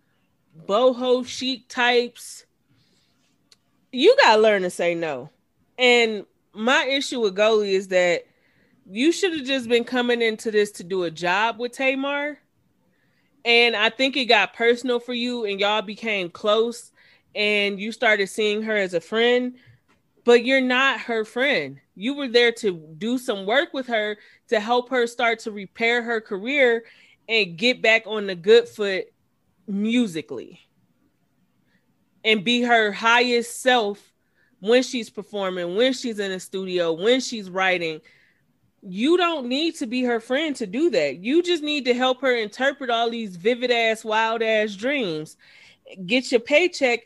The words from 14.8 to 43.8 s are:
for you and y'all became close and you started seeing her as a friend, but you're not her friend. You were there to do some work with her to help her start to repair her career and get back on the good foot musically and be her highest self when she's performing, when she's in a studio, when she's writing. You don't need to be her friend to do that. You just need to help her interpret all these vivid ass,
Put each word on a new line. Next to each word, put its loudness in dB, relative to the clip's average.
for -10
you -4
and -4
y'all 0
became -6
close -2
and 0
you -6
started 2
seeing -2
her -2
as -2
a -2
friend, 0
but 6
you're 2
not 0
her -4
friend. -2
You -4
were -6
there 4
to -2
do -2
some -6
work 0
with -6
her -4
to 0
help 0
her 0
start -2
to -10
repair -2
her -4
career 0
and 0
get 0
back 4
on -4
the -6
good 4
foot -4
musically -4
and 2
be 2
her 2
highest 2
self 0
when 2
she's -8
performing, -6
when 2
she's -8
in -6
a -8
studio, -4
when 0
she's -10
writing. -2
You 2
don't -2
need -2
to -8
be -2
her 0
friend -2
to -6
do 0
that. 0
You 2
just -2
need -4
to 2
help 0
her 0
interpret -4
all 0
these -8
vivid 0
ass, 0